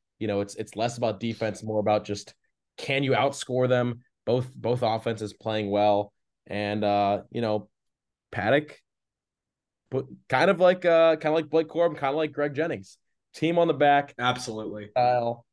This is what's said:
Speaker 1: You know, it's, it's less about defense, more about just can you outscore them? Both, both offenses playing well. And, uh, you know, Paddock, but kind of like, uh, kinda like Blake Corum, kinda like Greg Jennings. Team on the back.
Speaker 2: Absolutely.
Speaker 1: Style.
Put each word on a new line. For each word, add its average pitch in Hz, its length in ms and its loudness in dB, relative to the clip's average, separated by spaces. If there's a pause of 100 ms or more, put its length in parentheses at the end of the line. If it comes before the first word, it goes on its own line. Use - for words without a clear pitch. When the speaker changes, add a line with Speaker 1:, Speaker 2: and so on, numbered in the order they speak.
(180)
Speaker 1:
You 113 80 -4
know, 101 140 -2
it's, 101 160 -8
it's - 180 -10
less 120 240 -4
about 110 220 -4
defense, 110 420 -4
more 107 160 -4
about 104 260 2
just - 300 -10 (420)
can 139 280 -4
you 131 80 0
outscore 127 560 0
them? 123 320 0 (240)
Both, 127 280 -2
both 123 300 -2
offenses 110 500 -2
playing 107 380 -4
well. 101 420 2 (360)
And, 104 340 -4
uh, 101 480 0
you 120 100 -6
know, 107 280 -2 (640)
Paddock, 135 500 -2 (1120)
but 131 140 -4 (220)
kind 151 220 4
of 175 80 0
like, 185 260 4
uh, 165 300 6
kinda 156 220 0
like 156 120 -2
Blake 156 200 0
Corum, 165 280 0
kinda 139 200 -2
like 156 160 -2
Greg 147 200 -4
Jennings. 135 460 -6 (340)
Team 170 280 0
on 170 80 4
the 151 60 2
back. 143 440 4
Speaker 2:
Absolutely. 110 720 -4
Speaker 1:
Style. 123 640 0